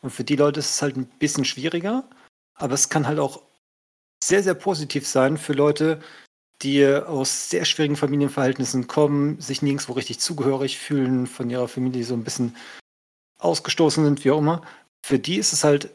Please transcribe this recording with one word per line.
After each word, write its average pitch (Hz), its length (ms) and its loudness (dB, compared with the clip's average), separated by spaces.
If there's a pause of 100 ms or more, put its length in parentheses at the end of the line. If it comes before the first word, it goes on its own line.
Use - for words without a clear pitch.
Und 131 100 -8
für - 140 -8
die 147 100 2
Leute 147 240 2
ist 143 120 -2
es - 120 -2
halt 135 140 -2
ein 131 100 -6
bisschen 147 380 -2
schwieriger, 175 640 -4 (460)
aber 135 200 -4
es - 140 -2
kann 147 180 0
halt 151 140 -2
auch 139 220 -4 (840)
sehr, 190 180 2
sehr 180 120 2
positiv 151 520 -4
sein 135 320 2
für - 140 -6
Leute, 147 500 2 (600)
die 139 220 4
aus 139 680 0
sehr 175 140 0
schwierigen 147 300 2
Familienverhältnissen 135 920 0
kommen, 147 520 2
sich - 220 -6
nirgendwo 139 300 -2
richtig 120 260 -6
zugehörig 139 600 -2
fühlen, 131 500 0
von 120 220 -6
ihrer 123 180 -2
Familie 127 360 -2
so 123 100 -4
ein 117 100 -4
bisschen 117 320 -4 (800)
ausgestoßen 160 680 2
sind, 143 200 2
wie 135 80 4
auch 151 60 4
immer. 165 240 0 (440)
Für 135 140 2
die 160 160 -4
ist 202 160 0
es 160 100 -2
halt 143 320 2